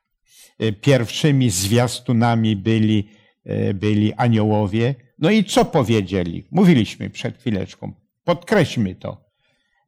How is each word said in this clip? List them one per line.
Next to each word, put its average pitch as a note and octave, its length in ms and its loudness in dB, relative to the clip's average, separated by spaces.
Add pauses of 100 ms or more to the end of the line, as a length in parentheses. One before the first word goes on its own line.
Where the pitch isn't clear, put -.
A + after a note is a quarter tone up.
(580)
e, A2 140 -2
pierwszymi C3 800 0
zwiastunami A2+ 1040 0
byli, G#2+ 520 0 (360)
e, G#2 300 -4
byli G#2 400 0
aniołowie. A2 800 0 (240)
No E3 120 0
i G#3+ 140 2
co A#3 200 2
powiedzieli? F#2 840 -2
Mówiliśmy C#3 600 2
przed - 280 -12
chwileczką. G2 540 -8 (320)
Podkreślmy E3+ 720 -2
to, - 300 -14 (640)